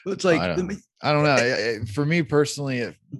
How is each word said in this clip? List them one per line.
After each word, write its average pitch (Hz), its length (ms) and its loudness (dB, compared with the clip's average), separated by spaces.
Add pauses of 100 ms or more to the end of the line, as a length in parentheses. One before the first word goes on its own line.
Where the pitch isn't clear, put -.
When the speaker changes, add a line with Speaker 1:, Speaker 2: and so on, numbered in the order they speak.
Speaker 1:
Well, 196 80 -4
it's 175 120 -8
like, 170 140 4
Speaker 2:
I - 160 0
don't, 180 120 -2
Speaker 1:
the 202 140 -8 (220)
Speaker 2:
I 147 80 0
don't 151 120 2
know. 143 120 4
It, 117 480 0
it, 104 60 -6
for 143 160 -2
me 165 180 2
personally, 143 560 0
it, 101 160 -6 (240)